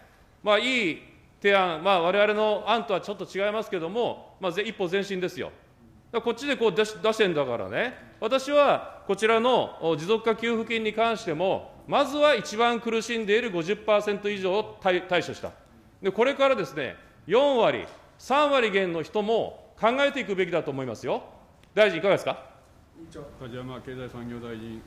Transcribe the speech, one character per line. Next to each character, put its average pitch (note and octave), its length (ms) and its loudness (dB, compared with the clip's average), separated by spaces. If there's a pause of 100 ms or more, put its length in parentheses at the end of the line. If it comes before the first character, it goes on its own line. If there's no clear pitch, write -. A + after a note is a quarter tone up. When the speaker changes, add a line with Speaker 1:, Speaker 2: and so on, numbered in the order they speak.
(440)
Speaker 1:
ま G#3 100 4
あ、 G#3 60 4
い A#3 320 0
い B2 100 -10 (400)
提 G3+ 140 6
案、 F3 280 2
ま G3 100 4
あ、 F3 80 4
我 F#3 180 2
々 G#3 160 4
の G#3+ 320 0
案 A3 180 2
と G#3 80 -2
は E3+ 80 0
ち - 80 -10
ょ G#3 60 -8
っ - 20 -12
と F3+ 80 -8
違 G3 240 -4
い - 20 0
ま A3 120 -4
す A3 80 -12
け F#3 80 -4
ど D#3+ 100 -4
も、 G#3 500 -4
ま F#3 100 -2
あ、 - 20 0
ぜ-、 F3 160 -4
一 A3 60 -6
歩 F#3 140 -4
前 F#3+ 160 0
進 F#3+ 160 -4
で F3 100 -2
す - 100 -10
よ。 F#2 80 -6
だ - 40 -10
か - 60 -20 (600)
ら - 20 0
こ A#3+ 100 -2
っ - 40 -6
ち C4+ 120 -8
で C4+ 80 0
こ A3+ 120 2
う G3+ 60 4
出 G#3 120 2
し-、 G#3+ 160 -6
出 A3 120 2
し G#3+ 40 -4
て G#3+ 100 4
ん F3 60 0
だ D3 100 2
か A#2+ 140 -2
ら F#2+ 100 -6
ね、 F#3+ 520 -6
私 C4 320 -2
は C#4 540 2
こ G3 100 0
ち A3 120 2
ら A3+ 120 4
の、 A3+ 420 2
お、 D#3+ 160 0
持 D#3 80 -8
続 A3 180 0
化 A3+ 120 2
給 A3+ 200 -2
付 A3+ 180 -4
金 A3 100 -2
に G#3+ 100 -2
関 A3+ 240 0
し - 80 -12
て E3 80 -2
も、 D#3 400 -2 (140)
ま A#3+ 180 2
ず C4+ 100 -6
は D4 200 4
一 G#3 220 -6
番 A#3 220 2
苦 A3+ 220 -2
し A3+ 160 -4
ん A3 80 -4
で G3+ 120 4
い B3 40 4
る A#3 100 -4
五 E3+ 100 -2
十 F#3 140 -2
パ G#3 220 2
ー G#3 40 4
セ G#3 120 -2
ン G3+ 60 -4
ト G3+ 100 -4
以 G3+ 100 -4
上 F#3 140 -2
を G#3+ 280 -4
対-、 F3+ 220 2
対 F3 200 0
処 C3 100 -8
し - 80 -12
た。 F2+ 100 -10 (500)
で、 F#3+ 100 0
こ G#3+ 120 0
れ C4+ 120 2
か C4+ 120 4
ら C4+ 80 4
で G3 80 -2
す D3 120 -8
ね、 A#2 200 -6 (320)
四 C4 300 4
割、 C3+ 280 2 (320)
三 C#4+ 340 2
割 A#3+ 200 2
減 F#3 220 0
の D#3+ 80 -4
人 G#3 200 -2
も G3+ 600 -4
考 G#3+ 80 4 (100)
え C#4+ 120 2
て C#4 100 -6
い F#3+ 40 -8
く G3 100 -4
べ F#3 100 0
き E3 60 -6
だ D#3+ 120 0
と D3 80 -4
思 C3+ 120 -6
い - 20 -6
ま A2+ 100 -6
す A2+ 100 -12
よ。 G3+ 180 -4 (500)
大 G#3 160 6
臣、 E3 100 -2
い - 20 -4
か G3 60 0
が F#3 60 6
で C#3+ 60 2
す - 60 -8
か？ C#3+ 120 -4 (600)
Speaker 2:
委 E3 40 -20
員 D#3+ 100 -18
長。 D3+ 100 -16 (200)
Speaker 3:
梶 B2 140 -12
山 B2+ 260 -12
経 B2+ 120 -14
済 B2+ 160 -10
産 A#2+ 200 -12
業 A#2+ 80 -10
大 A#2 180 -10
臣。 A2+ 320 -12